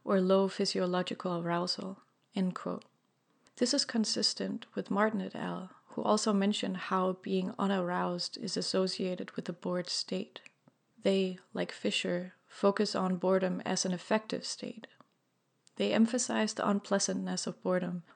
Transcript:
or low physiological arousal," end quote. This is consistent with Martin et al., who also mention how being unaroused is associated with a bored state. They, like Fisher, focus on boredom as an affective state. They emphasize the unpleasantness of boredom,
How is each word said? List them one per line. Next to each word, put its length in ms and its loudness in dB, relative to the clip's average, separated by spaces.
or 160 4
low 300 6
physiological 880 0
arousal," 640 -2
end 180 2
quote. 300 -6
This 180 2
is 120 2
consistent 800 -2
with 160 -4
Martin 300 2
et 140 -8
al., 340 -6
who 120 -4
also 300 4
mention 420 0
how 460 0
being 360 -2
unaroused 840 0
is 180 -4
associated 800 0
with 100 -6
a 60 -4
bored 360 -4
state. 520 -4
They, 360 2
like 180 -2
Fisher, 600 -2
focus 480 2
on 220 0
boredom 500 2
as 200 0
an 80 0
affective 520 -2
state. 400 -10
They 160 2
emphasize 600 2
the 140 -2
unpleasantness 800 0
of 160 -6
boredom, 400 -2